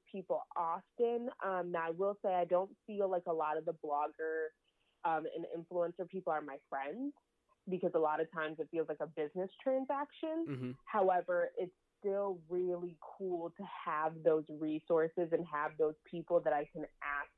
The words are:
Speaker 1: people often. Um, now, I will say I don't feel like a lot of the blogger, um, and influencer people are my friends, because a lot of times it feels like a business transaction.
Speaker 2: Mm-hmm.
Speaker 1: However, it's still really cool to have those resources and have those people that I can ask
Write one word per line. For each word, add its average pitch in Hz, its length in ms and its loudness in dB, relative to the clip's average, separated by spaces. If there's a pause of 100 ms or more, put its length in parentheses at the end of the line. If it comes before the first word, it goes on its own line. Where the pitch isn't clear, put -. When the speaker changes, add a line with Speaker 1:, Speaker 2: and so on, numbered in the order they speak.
(100)
Speaker 1:
people 180 360 -4 (100)
often. 233 720 0 (160)
Um, 180 280 0
now, 165 140 0
I 165 40 -2
will 196 340 0
say 190 100 2
I 175 100 4
don't 180 260 2 (160)
feel 202 240 0
like 175 160 0
a 175 60 0
lot 156 260 2
of 160 60 -4
the 170 100 -2 (100)
blogger, 156 640 -2 (560)
um, 160 200 2 (100)
and 165 100 -4 (120)
influencer 175 520 -2
people 180 240 -2
are 151 80 2
my 143 160 -8 (120)
friends, 170 440 -4 (560)
because 185 260 0
a 165 40 6
lot 156 220 4
of 160 120 -2
times 156 260 -2
it 151 120 -2
feels 160 180 0
like 151 120 -2
a 151 60 -2
business 165 440 -4 (120)
transaction. 285 840 0
Speaker 2:
Mm-hmm. 127 220 -4 (160)
Speaker 1:
However, 180 720 4
it's 180 140 -2 (280)
still 196 380 0 (100)
really 180 480 -2 (220)
cool 170 400 -2
to 196 60 -8 (200)
have 160 280 0 (120)
those 156 200 6 (140)
resources 160 760 2
and 165 200 2
have 151 260 0
those 156 160 4 (160)
people 170 300 2
that 156 120 2
I 147 200 2
can 156 120 -6 (180)
ask 143 360 -4